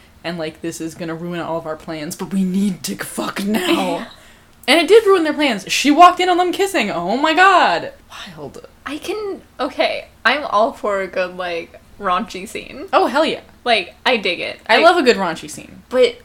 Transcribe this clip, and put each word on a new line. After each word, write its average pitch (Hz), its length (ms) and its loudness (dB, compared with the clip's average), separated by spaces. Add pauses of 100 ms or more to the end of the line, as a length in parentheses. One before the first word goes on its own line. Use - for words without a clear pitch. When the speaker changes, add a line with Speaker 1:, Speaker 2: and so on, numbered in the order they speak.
(240)
Speaker 1:
and, 175 140 -8
like, 156 240 -8
this 165 180 -8
is 160 160 -8
gonna 165 200 -8
ruin 170 260 -8
all 160 160 -6
of 165 80 -10
our 156 100 -8
plans, 156 400 -10
but - 180 -10
we 190 120 0
need 190 380 -2
to 196 120 -8
fuck - 480 -8
now." 220 240 -2 (300)
Speaker 2:
Yeah. 220 100 -10 (580)
Speaker 1:
And 294 140 4
it 311 80 2
did 440 180 8
ruin 381 180 4
their 302 100 0
plans. 247 360 -2
She - 220 2
walked 349 300 8
in 359 80 2
on 349 80 2
them 349 160 0
kissing. 349 360 -2
Oh 175 280 -2
my 311 160 0
god. 311 580 4 (180)
Wild. - 560 -16 (200)
Speaker 2:
I 285 140 -10
can, 392 420 -8 (180)
okay, - 480 -4 (160)
I'm 269 220 0
all 220 260 2
for 202 300 -4
a 185 60 -6
good, 180 280 -6
like, 170 460 -8 (180)
raunchy 190 480 -4
scene. - 460 -14
Speaker 1:
Oh, 370 140 4
hell 285 180 0
yeah. 220 160 -4 (240)
Speaker 2:
Like, 214 300 0 (100)
I 240 120 2
dig 190 220 -4
it. - 280 -10
Speaker 1:
I 220 80 4
Speaker 2:
I 285 80 4
Speaker 1:
love 349 140 6
a 311 60 2
good 220 140 4
raunchy 165 320 -4
scene. - 400 -18
Speaker 2:
But 247 360 2